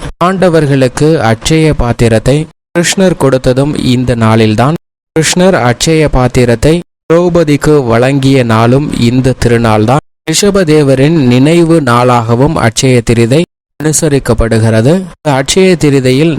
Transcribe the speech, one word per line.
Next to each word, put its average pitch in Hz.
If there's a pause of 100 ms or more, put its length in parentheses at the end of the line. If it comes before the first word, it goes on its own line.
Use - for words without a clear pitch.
(140)
பாண்டவர்களுக்கு 156 (140)
அட்சய 156
பாத்திரத்தை 120 (320)
கிருஷ்ணர் 175
கொடுத்ததும் 131 (140)
இந்த 123
நாளில்தான். 113 (380)
கிருஷ்ணர் 180
அட்சய 156
பாத்திரத்தை 123 (280)
திரௌபதிக்கு 165 (120)
வழங்கிய 135
நாளும் 117 (140)
இந்த 127
திருநாள்தான். 117 (220)
ரிஷபதேவரின் 156 (100)
நினைவு 160
நாளாகவும் 120
அட்சய 127
திருதை 117 (400)
அனுசரிக்கப்படுகிறது. 117 (380)
அட்சய 143
திருதையில் 139